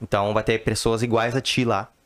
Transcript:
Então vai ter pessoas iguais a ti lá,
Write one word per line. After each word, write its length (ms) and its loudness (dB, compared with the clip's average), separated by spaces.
Então 320 0
vai 100 0
ter 200 0
pessoas 400 0
iguais 320 0
a 60 0
ti 240 0
lá, 260 -2